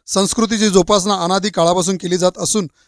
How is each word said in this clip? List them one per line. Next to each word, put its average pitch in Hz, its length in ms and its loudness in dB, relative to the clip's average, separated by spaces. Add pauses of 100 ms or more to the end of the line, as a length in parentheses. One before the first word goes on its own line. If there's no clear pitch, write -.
संस्कृतीची 214 640 0
जोपासना 190 540 2
अनादी 190 260 0
काळापासून 180 480 0
केली 180 200 -4
जात 180 200 2
असून 180 300 -4 (200)